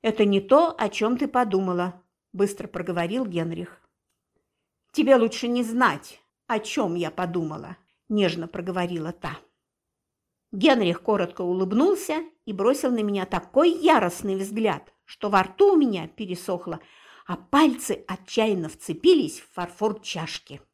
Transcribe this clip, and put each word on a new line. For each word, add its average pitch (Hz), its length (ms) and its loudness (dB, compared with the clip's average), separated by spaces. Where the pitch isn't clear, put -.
«Это 220 240 2
не 196 160 4
то, 311 360 4
о 208 120 -2
чем 226 280 -2
ты 277 100 -2
подумала», 190 760 -2
быстро 202 340 -2
проговорил 175 580 -4
Генрих. 170 540 -6
«Тебе 269 240 6
лучше 233 320 0
не 240 140 0
знать, 226 580 -2
о 220 120 -2
чем 214 360 -4
я 165 160 -4
подумала», 170 640 -6
нежно 175 400 0
проговорила 175 640 -6
та. 165 260 -10
Генрих 208 480 2
коротко 196 400 -2
улыбнулся 233 800 0
и 214 80 -10
бросил 254 380 0
на 226 120 0
меня 202 220 -2
такой 277 460 2
яростный 208 680 2
взгляд, 202 560 -4
что - 260 -8
во 190 140 4
рту 403 300 4
у - 20 4
меня 208 320 2
пересохло, 180 720 -8
а 175 80 -6
пальцы - 720 2
отчаянно 185 640 -2
вцепились 233 720 2
в - 120 -20
фарфор 208 460 -6
чашки. - 600 -10